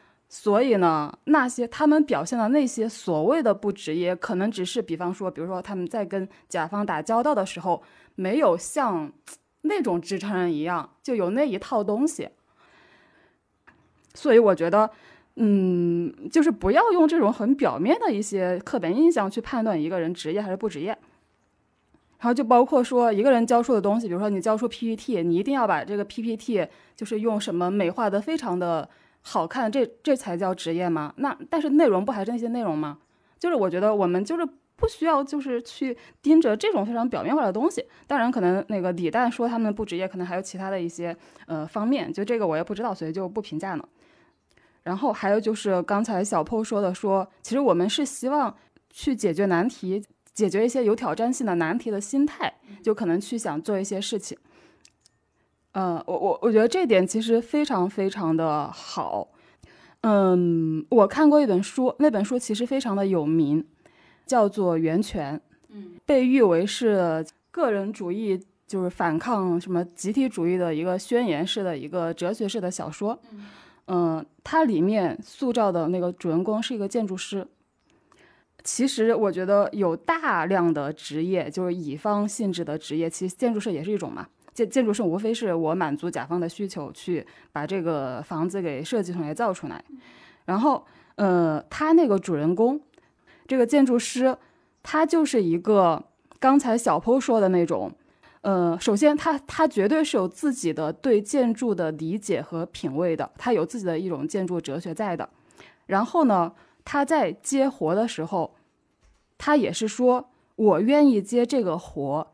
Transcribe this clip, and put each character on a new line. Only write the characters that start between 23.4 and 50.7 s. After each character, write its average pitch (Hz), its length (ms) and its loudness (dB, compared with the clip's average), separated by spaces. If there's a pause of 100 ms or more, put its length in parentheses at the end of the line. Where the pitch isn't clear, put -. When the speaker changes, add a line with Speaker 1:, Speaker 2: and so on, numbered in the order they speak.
Speaker 1:
交 233 160 4
出 240 120 0
的 208 80 2
东 202 180 2
西， 233 80 -4
比 175 60 -4
如 175 60 -2
说 208 100 0
你 202 100 -2
交 220 160 0
出 226 120 -2
P 226 200 -6
P 226 80 -2
T， 214 280 -4
你 170 120 2
一 190 80 2
定 277 100 -2
要 247 140 2
把 170 160 2
这 208 120 -8
个 202 100 -2
P 202 160 -12
P 220 160 -4
T 202 300 -2 (280)
就 220 100 -10
是 214 140 -4
用 214 200 0
什 202 140 -6
么 180 160 0
美 190 220 0
化 214 180 -2
的 196 120 0
非 320 160 -4
常 190 200 -4
的 170 300 -2 (340)
好 180 240 -4
看， 226 240 -4
这， 247 160 0 (160)
这 294 140 2
才 190 220 -6
叫 185 180 -2
职 165 180 -6
业 180 140 -2
吗？ 156 300 -4
那， 269 200 -4 (120)
但 330 120 -2
是 302 100 0
内 302 160 6
容 202 180 2
不 254 60 -2
还 214 120 -4
是 208 80 -6
那 240 60 -2
些 233 100 -4
内 240 140 -4
容 170 160 -2
吗？ 147 220 -6 (380)
就 339 120 -4
是 339 60 0
我 202 140 2
觉 175 120 -2
得 214 120 4
我 202 140 2
们 180 160 0
就 320 140 -4
是 339 100 -2 (300)
不 453 100 0
需 - 180 -6
要 302 160 2
就 285 200 -6
是 254 200 -4
去 240 360 -6 (240)
盯 311 180 6
着 233 160 4
这 403 160 -2
种 214 140 0
非 233 80 -4
常 233 160 -2
表 208 120 -4
面 220 140 0
化 302 80 2
的 202 80 2
东 226 180 0
西。 - 160 -8 (220)
当 277 100 -2
然 247 140 2
可 247 80 -2
能 185 300 2
那 208 100 -2
个 180 140 -2
李 170 180 -2
诞 240 180 2
说 240 200 -2
他 233 100 -2
们 214 140 0
不 214 100 -6
职 180 140 -6
业， 185 100 -4
可 190 100 -10
能 180 80 -6
还 180 100 -6
有 185 60 -4
其 190 160 -12
他 190 120 -8
的 190 100 -4
一 170 80 -4
些， 170 280 -8 (320)
呃， 156 200 -6
方 214 180 -4
面， 247 260 -2
就 196 120 -4
这 233 160 -2
个 202 80 0
我 156 80 0
也 160 80 -2
不 185 100 -8
知 202 80 -10
道， 233 120 -4
所 165 120 -10
以 160 60 -6
就 185 160 -6
不 202 140 -8
评 156 180 -8
价 190 160 -8
了。 - 140 -10 (920)
然 180 140 -6
后 240 140 0
还 202 200 -2
有 208 80 4
就 220 160 -2
是 190 260 0
刚 202 220 0
才 202 200 -2
小 226 200 0
PO 226 200 -4
说 220 160 -4
的 185 140 0
说， 190 340 0 (140)
其 - 80 -12
实 240 100 0
我 254 140 4
们 175 160 2
是 294 160 -2
希 254 240 -6
望 277 260 -2 (360)
去 - 240 -2
解 202 180 0
决 196 140 0
难 180 200 2
题， 196 380 -6 (260)
解 214 160 0
决 190 160 2
一 247 60 4
些 254 140 0